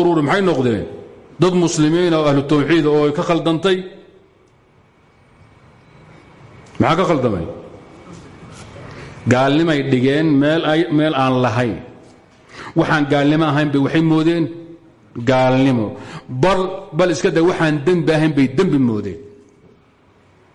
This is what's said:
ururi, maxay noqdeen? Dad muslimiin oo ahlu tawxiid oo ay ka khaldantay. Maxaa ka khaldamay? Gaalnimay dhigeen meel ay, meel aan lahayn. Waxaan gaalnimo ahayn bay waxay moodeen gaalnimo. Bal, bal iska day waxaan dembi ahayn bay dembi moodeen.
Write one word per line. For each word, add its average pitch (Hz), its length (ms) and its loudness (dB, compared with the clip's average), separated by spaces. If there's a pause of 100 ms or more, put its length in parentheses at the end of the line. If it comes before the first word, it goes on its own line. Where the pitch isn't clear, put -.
ururi, 170 220 2
maxay 165 200 0
noqdeen? 127 440 0 (560)
Dad 180 120 4 (100)
muslimiin 160 500 2
oo 156 160 2
ahlu 143 120 2 (100)
tawxiid 151 340 2
oo 147 200 2
ay 147 120 0
ka 175 40 -2
khaldantay. 165 560 0 (3000)
Maxaa 139 180 0
ka 185 120 0
khaldamay? 113 360 -2 (1900)
Gaalnimay 143 480 2 (100)
dhigeen 135 360 2 (140)
meel 156 220 0 (100)
ay, 160 80 2 (100)
meel 151 240 2
aan 131 280 0
lahayn. 113 360 0 (1000)
Waxaan 156 340 0
gaalnimo 147 340 2
ahayn 151 280 0
bay 139 140 0
waxay 160 160 0
moodeen 160 420 2 (840)
gaalnimo. 131 560 2 (420)
Bal, 175 320 0 (320)
bal 175 180 2
iska 185 200 -2
day 165 120 0
waxaan 160 440 0
dembi 165 260 2
ahayn 156 240 2
bay 135 120 4 (100)
dembi 170 200 2
moodeen. 104 400 -2 (1400)